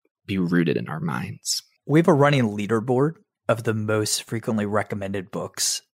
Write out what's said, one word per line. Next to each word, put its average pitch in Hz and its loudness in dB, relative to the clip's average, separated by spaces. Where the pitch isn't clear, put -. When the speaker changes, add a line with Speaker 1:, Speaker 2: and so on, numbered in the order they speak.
Speaker 1:
be 98 -2
rooted 87 2
in 58 -4
our 73 -8
minds? - -6
Speaker 2:
We 147 4
have 170 4
a 190 6
running 139 4
leaderboard 117 0
of 117 0
the 117 0
most 107 -2
frequently 110 -2
recommended 101 -4
books - -4